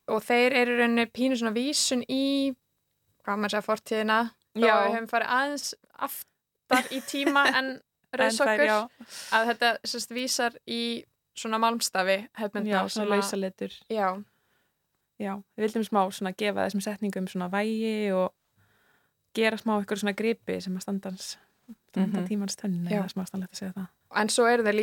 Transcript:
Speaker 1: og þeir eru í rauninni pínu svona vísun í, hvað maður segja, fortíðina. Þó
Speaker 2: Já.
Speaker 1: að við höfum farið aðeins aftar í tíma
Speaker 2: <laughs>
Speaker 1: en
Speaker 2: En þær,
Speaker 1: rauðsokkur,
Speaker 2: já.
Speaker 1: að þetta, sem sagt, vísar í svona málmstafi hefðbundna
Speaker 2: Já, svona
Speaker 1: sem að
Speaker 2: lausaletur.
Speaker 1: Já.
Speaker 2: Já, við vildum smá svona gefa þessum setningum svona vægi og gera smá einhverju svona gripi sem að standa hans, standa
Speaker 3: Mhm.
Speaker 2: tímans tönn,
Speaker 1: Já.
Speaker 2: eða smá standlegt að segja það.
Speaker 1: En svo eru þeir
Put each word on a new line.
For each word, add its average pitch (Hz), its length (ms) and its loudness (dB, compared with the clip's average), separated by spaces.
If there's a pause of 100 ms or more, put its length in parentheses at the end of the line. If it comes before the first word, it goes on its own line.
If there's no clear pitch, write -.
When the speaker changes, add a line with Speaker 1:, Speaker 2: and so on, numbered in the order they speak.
Speaker 1:
og 220 160 0
þeir 240 300 4
eru 247 180 2
í 240 80 2
rauninni 233 320 4
pínu 254 260 0
svona 226 160 -2
vísun 254 560 0
í, 269 460 2 (720)
hvað 202 120 -2
maður 208 140 0
segja, 208 100 0
fortíðina. 220 680 0 (240)
Þó 226 100 4
Speaker 2:
Já. 220 80 8
Speaker 1:
að 208 140 6
við 214 80 0
höfum 226 140 -6
farið 233 180 0
aðeins 277 460 -2 (260)
aftar - 920 -2
í 262 140 -4
tíma 277 400 2
Speaker 2:
<laughs> 269 100 2
Speaker 1:
en 262 100 0 (460)
Speaker 2:
En 254 80 -4
þær, - 0 -
Speaker 1:
rauðsokkur, 226 460 4
Speaker 2:
já. 214 240 2 (420)
Speaker 1:
að 226 220 4
þetta, 226 320 2
sem 240 140 -6
sagt, 226 120 -8
vísar 240 460 -2 (100)
í 233 360 -4 (340)
svona 220 220 -4
málmstafi 208 760 0
hefðbundna 208 360 -4
Speaker 2:
Já, 190 100 4
svona 196 100 -2
Speaker 1:
sem 214 140 -2
að 208 40 0
Speaker 2:
lausaletur. 196 680 -2 (100)
Speaker 1:
Já. 202 340 0 (960)
Speaker 2:
Já, 202 240 -6 (140)
við 214 100 0
vildum 220 180 -2
smá 208 160 2 (100)
svona 190 240 -6
gefa 196 300 0
þessum 196 160 -2
setningum 196 480 -4
svona 180 220 -4
vægi 214 600 0
og 185 220 0 (1000)
gera 220 220 2
smá 214 220 0
einhverju 202 220 -4
svona 202 140 0
gripi 214 460 -2
sem 185 140 -8
að 185 60 -8
standa 196 280 -6
hans, - 280 -12 (560)
standa 190 280 0
Speaker 3:
Mhm. 180 60 -4
Speaker 2:
tímans 202 280 -4
tönn, 175 340 -2
Speaker 1:
Já. 202 140 0
Speaker 2:
eða 180 100 -6
smá 185 140 -6
standlegt 190 260 -8
að - 60 -16
segja 190 140 -8
það. 190 140 -8 (280)
Speaker 1:
En 214 120 2
svo 233 240 4
eru 233 120 4
þeir 208 200 2